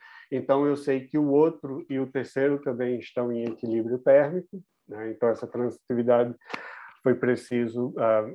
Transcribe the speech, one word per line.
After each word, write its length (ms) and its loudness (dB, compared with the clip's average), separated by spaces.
então 360 2
eu 100 2
sei 300 -2
que 100 -6
o 140 2
outro 580 2
e 120 -4
o 100 -4
terceiro 500 -2
também 380 -4
estão 340 -4
em 120 -4
equilíbrio 560 -4
térmico, 600 2
né? 260 -10
Então, 160 0
essa 180 -2
transitividade 880 0
foi 140 2
preciso, 840 -2
ah, 380 2